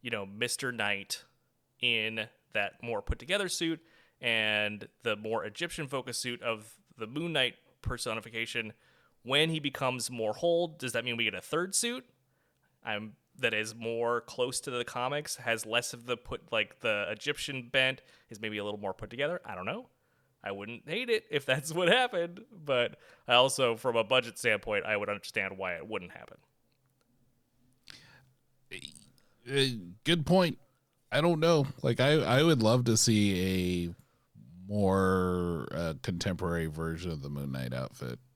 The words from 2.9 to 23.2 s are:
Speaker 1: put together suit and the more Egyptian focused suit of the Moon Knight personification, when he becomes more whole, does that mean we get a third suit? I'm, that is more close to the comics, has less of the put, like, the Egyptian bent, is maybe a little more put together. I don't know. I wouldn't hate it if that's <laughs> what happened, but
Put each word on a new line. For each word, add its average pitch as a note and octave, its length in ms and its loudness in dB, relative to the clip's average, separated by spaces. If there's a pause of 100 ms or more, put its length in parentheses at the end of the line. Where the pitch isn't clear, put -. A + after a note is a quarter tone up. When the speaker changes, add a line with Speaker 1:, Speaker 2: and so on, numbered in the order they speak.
Speaker 1:
put - 160 -6
together F#3+ 320 -2
suit E3 300 -2 (400)
and G#2+ 680 0 (140)
the A2+ 120 0
more A2 300 -4
Egyptian D3+ 440 -8
focused B2+ 340 -6
suit A#2+ 200 -6
of A2 320 -6 (220)
the A2 100 -8
Moon D#3 260 -6
Knight C3 240 0 (260)
personification, A2+ 920 -6 (500)
when D3 280 2
he D#3+ 100 -2
becomes B2+ 500 -2
more A2 220 -2
whole, E3+ 360 2
does C3+ 240 -8
that A#2 120 0
mean A#2+ 140 -4
we A#2 60 0
get G#2+ 100 0
a F2+ 60 -6
third F3+ 340 -4
suit? A#3+ 320 -2 (760)
I'm, G#2+ 320 -6 (240)
that A#2+ 140 0
is A2 220 -2
more A#2 480 -2
close B2 380 -4
to C#3 100 -10
the A#2+ 140 -2
comics, C#3 520 -4
has A2+ 300 -2
less A#2 260 -2
of A#2+ 140 -16
the B2 100 -2
put, - 340 -12
like, A2 300 -2
the G#2 300 0
Egyptian C3 600 -6
bent, C3 300 2 (300)
is G#2+ 100 -14
maybe G#2+ 160 -6
a G#2 80 -4
little G#2 160 -6
more G2 140 -4
put G2+ 160 -12
together. D3 340 -4
I G2+ 100 -10
don't F2+ 120 -6
know. G3+ 240 -6 (520)
I G2+ 100 -6
wouldn't G2+ 360 -10
hate A#3+ 220 -4
it A3 200 0
if C#3+ 140 -2
that's D3 280 0
<laughs> - 20 -6
what F3 140 2
happened, G3 520 2 (120)
but C#3+ 440 0 (320)